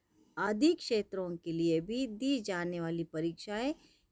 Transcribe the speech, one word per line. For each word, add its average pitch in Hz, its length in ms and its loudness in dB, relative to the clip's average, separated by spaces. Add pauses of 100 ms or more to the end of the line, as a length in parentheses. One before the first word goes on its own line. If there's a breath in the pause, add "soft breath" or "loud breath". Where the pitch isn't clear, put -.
(380)
आदि 214 360 4
क्षेत्रों 190 640 -2
के 170 140 -6
लिए 165 300 4
भी 233 260 -2
दी 254 320 0
जाने 175 400 -4
वाली 170 240 -2
परीक्षाएं 202 720 -4 (360 soft breath)